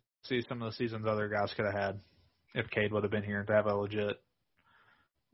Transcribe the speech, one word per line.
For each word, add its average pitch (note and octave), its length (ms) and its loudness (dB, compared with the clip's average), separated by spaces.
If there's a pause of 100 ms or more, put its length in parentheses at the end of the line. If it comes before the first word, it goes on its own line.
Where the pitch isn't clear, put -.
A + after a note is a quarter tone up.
(240)
see B2 240 2
some A#2+ 140 -4
of A2 80 -2
the - 60 -8
seasons A2+ 300 -2
other G#2+ 220 2
guys G#2 260 0
could G#2+ 120 0
have G2+ 80 0
had G2 260 -2 (540)
if A2 160 -2
Cade G#2 220 0
would G#2 100 2
have G2+ 100 0
been G#2 100 0
here, G2+ 200 -2
to G#2+ 100 -2
have G#2+ 140 6
a G#2 80 2
legit G#2 460 -2 (1120)